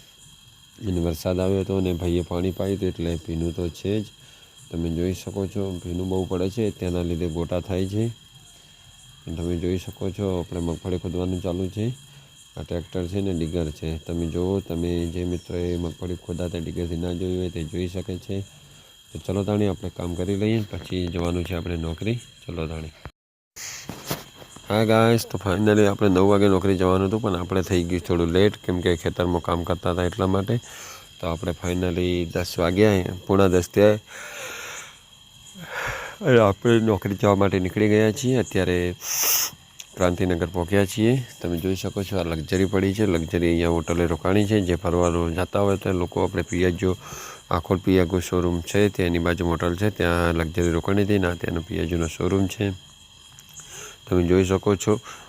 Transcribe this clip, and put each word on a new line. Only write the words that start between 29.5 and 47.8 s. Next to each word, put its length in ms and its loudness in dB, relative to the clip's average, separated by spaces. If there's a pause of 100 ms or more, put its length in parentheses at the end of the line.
કરતા 280 -2
હતા 120 0
એટલા 220 0
માટે. 340 0 (600)
તો 60 -6
આપણે 260 -4
finally 800 -2
દસ 260 -4
વાગ્યા, 460 4 (220)
પોણા 220 6
દસ 200 4
થયા. 300 6 (2250)
અને 180 6
આપણે 420 6
નોકરી 340 2
જવા 200 4
માટે 240 4
નીકળી 300 2
ગયા 240 6
છીએ. 260 0
અત્યારે 560 0 (1000)
ક્રાંતિનગર 500 2
પહોંચ્યા 380 2
છીએ. 380 2 (180)
તમે 180 -2
જોઈ 160 0
શકો 280 -6
છો, 160 -4
આ 60 0
લક્ઝરી 400 0
પડી 280 0
છે. 140 0
લક્ઝરી 420 2
અહીંયા 200 4
હોટલે 380 0
રોકાણી 400 2
છે. 140 2
જે 160 0
ફરવાનું 580 0
જતા 260 -2
હોય 160 2
તો 160 -4
લોકો, 300 -2
આપણે 200 -2
પિયાજો, 540 0 (540)
આખોલ 280 0
પિયાગો 420 4